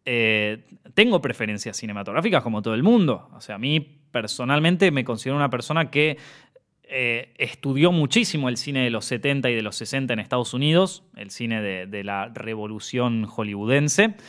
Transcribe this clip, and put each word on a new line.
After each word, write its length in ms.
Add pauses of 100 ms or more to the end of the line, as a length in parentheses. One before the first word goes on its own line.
eh, 640 (280)
tengo 280
preferencias 560
cinematográficas 640
como 180
todo 120
el 100
mundo. 500
O 60
sea, 160
a 40
mí 200 (320)
personalmente 800
me 140
considero 320
una 120
persona 400
que... 280 (760)
Eh, 460
estudió 540
muchísimo 580
el 80
cine 260
de 60
los 160
setenta 440
y 60
de 60
los 140
sesenta 380
en 60
Estados 360
Unidos, 480 (120)
el 140
cine 320
de, 240
de 180
la 300
revolución 920
hollywoodense. 880 (140)